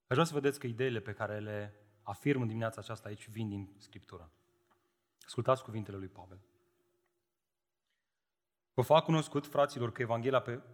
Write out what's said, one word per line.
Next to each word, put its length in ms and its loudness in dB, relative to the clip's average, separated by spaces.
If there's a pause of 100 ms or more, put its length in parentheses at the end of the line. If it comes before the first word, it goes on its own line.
Aș 160 0
vrea 60 6
să 100 0
vedeți 260 0
că 80 -6
ideile 320 -2
pe 140 -10
care 260 -6
le 360 -8 (280)
afirm 380 0
în 60 0
dimineața 340 -4
aceasta 260 -12
aici 220 -14
vin 200 -6
din 280 -8
Scriptură. 540 -20 (960)
Ascultați 380 2
cuvintele 340 -8
lui 100 -10
Pavel. 320 -18 (2250)
„Vă 80 2
fac 220 8
cunoscut, 440 0
fraților, 440 0
că 100 -10
Evanghelia 400 4
pe 200 -6 (120)